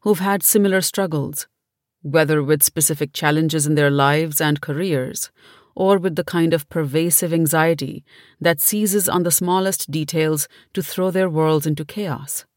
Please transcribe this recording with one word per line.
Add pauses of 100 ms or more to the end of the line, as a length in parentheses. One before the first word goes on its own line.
who've
had
similar
struggles, (540)
whether
with
specific
challenges
in
their
lives
and
careers, (420)
or
with
the
kind
of
pervasive
anxiety (380)
that
seizes
on
the
smallest
details (240)
to
throw
their
worlds
into
chaos. (140)